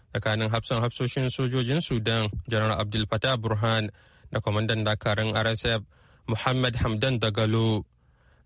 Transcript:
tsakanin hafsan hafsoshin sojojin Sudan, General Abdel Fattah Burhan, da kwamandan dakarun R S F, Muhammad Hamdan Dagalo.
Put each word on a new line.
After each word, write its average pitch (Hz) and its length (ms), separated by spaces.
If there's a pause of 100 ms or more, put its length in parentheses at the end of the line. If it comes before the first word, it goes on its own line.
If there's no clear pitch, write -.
(120)
tsakanin 107 400
hafsan 113 320
hafsoshin 127 480
sojojin 131 500
Sudan, 113 460 (180)
General 110 320
Abdel 107 280
Fattah 127 340
Burhan, 110 480 (420)
da 107 100
kwamandan 110 440
dakarun 107 500
R 113 120 (100)
S - 80
F, 113 180 (460)
Muhammad 127 480
Hamdan 120 420
Dagalo. 110 640 (640)